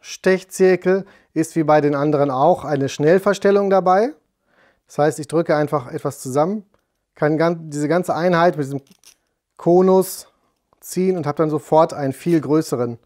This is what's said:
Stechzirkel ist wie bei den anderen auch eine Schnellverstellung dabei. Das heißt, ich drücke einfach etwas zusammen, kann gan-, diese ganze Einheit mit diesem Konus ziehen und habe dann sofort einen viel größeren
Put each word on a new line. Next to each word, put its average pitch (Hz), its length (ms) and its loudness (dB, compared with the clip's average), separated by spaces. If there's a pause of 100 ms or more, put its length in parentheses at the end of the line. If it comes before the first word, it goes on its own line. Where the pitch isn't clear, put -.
Stechzirkel 185 1040 0 (280)
ist 160 220 -4
wie 165 100 0
bei 151 160 4
den 147 140 0
anderen 143 380 0
auch 147 320 2
eine 139 240 -4
Schnellverstellung 196 840 2
dabei. 196 440 2 (720)
Das - 100 -10
heißt, 151 220 0
ich 143 80 -12
drücke 165 260 -2
einfach 147 380 -4
etwas 143 260 -8
zusammen, 156 460 -2 (500)
kann 151 240 -2
gan-, 165 320 -2
diese 147 160 -4
ganze 165 300 -2
Einheit 170 400 2
mit 147 100 -6
diesem 135 140 -8 (760)
Konus 185 760 2 (480)
ziehen 185 360 -4
und 147 100 -6
habe 147 100 -4
dann 156 140 0
sofort 156 420 2
einen 135 200 -4
viel 170 280 0
größeren 127 640 -2